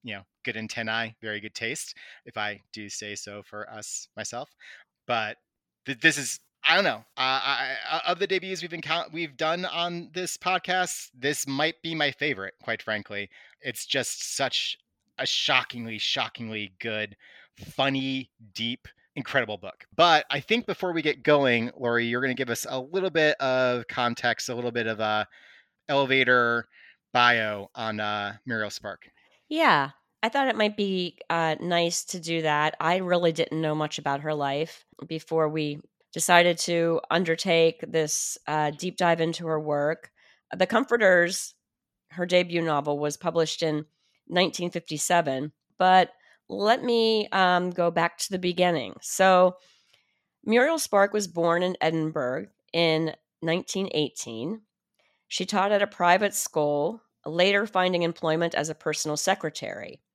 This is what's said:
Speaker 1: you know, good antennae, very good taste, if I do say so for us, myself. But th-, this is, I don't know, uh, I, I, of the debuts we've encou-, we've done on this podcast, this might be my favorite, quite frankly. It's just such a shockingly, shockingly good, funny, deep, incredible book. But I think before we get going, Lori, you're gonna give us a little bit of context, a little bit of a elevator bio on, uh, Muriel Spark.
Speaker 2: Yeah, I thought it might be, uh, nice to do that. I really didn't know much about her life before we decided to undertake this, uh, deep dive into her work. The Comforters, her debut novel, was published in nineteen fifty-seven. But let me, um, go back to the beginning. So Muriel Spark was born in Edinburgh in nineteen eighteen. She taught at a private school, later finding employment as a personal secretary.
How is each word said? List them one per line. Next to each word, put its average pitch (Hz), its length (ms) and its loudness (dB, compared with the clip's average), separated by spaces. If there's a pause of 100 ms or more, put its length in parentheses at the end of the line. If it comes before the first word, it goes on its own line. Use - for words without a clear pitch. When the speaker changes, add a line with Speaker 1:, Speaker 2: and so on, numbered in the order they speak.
Speaker 1:
you 107 120 -10
know, 98 80 -12 (220)
good 113 120 -4
antennae, 110 640 -6
very 107 160 -6
good 104 160 -12
taste, - 420 -8 (280)
if 120 120 -14
I 104 260 -6 (100)
do 104 160 -14
say 104 260 -10
so 104 300 -14
for 104 260 -14
us, - 460 -14
myself. 120 340 -10 (560)
But 113 300 -4 (500)
th-, 135 140 -8
this 156 180 4
is, 127 220 -6 (240)
I 160 100 4
don't 196 100 4
know, 123 200 -2 (120)
uh, 131 40 -8
I, 131 560 -2 (120)
I, 160 200 -2
of 175 100 -2
the 196 80 0
debuts 185 360 -4
we've 170 100 -12
encou-, 160 400 -6
we've 156 240 -8
done 165 280 -2
on 170 480 -6
this 180 240 -8
podcast, 180 800 -2
this 139 300 -2
might 143 360 -2
be 165 120 -6
my 151 160 0
favorite, 117 500 -4
quite 113 220 -6
frankly. 104 480 -6 (300)
It's - 260 -8
just - 500 -4
such - 400 -2 (420)
a 131 80 -4
shockingly, 120 720 -2
shockingly 110 800 -6
good, 107 380 -6 (400)
funny, 135 720 -4 (240)
deep, 117 320 -6 (300)
incredible 117 400 -4
book. - 280 -18 (120)
But 165 340 6
I 143 80 -2
think 220 280 -2
before 180 260 -4
we 165 100 -2
get 147 220 -2
going, 127 520 4
Lori, 117 300 0
you're 120 140 0
gonna 127 140 -2
give 123 160 -4
us - 180 -4
a 131 120 -4
little 180 300 -2
bit 151 300 2
of 127 480 2
context, 120 600 0
a 123 60 -6
little 120 160 -4
bit 113 160 -2
of 110 140 -4
a 107 260 0 (640)
elevator 127 800 2 (440)
bio 113 640 2
on, 110 240 -6
uh, 104 380 -4 (100)
Muriel 107 240 -4
Spark. - 400 -12 (380)
Speaker 2:
Yeah, 196 420 2 (320)
I 220 60 0
thought 262 200 0
it 220 80 0
might 208 200 0
be, 185 420 -2 (120)
uh, 160 300 0
nice 170 460 0
to 180 140 -10
do 165 220 -2
that. 151 360 2
I 170 180 2
really 175 360 2
didn't 160 280 -2
know 156 140 0
much 151 240 -4
about 143 220 -4
her 151 140 -4
life 143 500 -4 (220)
before 160 420 -2
we 151 320 -4 (320)
decided 175 460 6
to 170 420 2 (100)
undertake 165 760 2
this, 156 600 -2
uh, 151 240 0
deep 170 260 -8
dive 170 240 4
into 165 260 -2
her 160 140 -2
work. 151 500 -2 (460)
The 185 100 4
Comforters, 190 880 2 (580)
her 180 120 -4
debut 175 380 2
novel, 147 360 0
was 147 180 -2
published 165 460 -2
in 151 220 -2 (420)
nineteen 175 440 0
fifty-seven. 151 840 -2 (260)
But 185 340 6 (360)
let 208 340 2
me, 226 460 2
um, 180 420 2
go 170 200 0
back 170 280 -2
to - 120 -6
the 190 80 -4
beginning. 175 640 0
So 185 540 6 (880)
Muriel 262 340 4
Spark 202 340 2
was 202 160 -2
born 170 340 2
in 185 180 -2
Edinburgh 156 680 -2 (260)
in 160 420 2 (280)
nineteen 180 500 -2
eighteen. 147 720 -4 (640)
She - 160 -4
taught 196 280 0
at 202 100 4
a 196 40 2
private 196 480 4
school, 151 680 0 (240)
later 196 400 2
finding 185 360 2
employment 165 520 0
as 151 160 -2
a 151 40 -6
personal 151 440 -4
secretary. - 840 -4 (140)